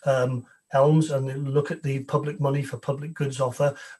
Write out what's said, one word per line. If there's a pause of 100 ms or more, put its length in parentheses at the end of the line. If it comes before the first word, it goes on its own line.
um, (280)
elms
and
they'll
look
at
the
public
money
for
public
goods
offer, (240)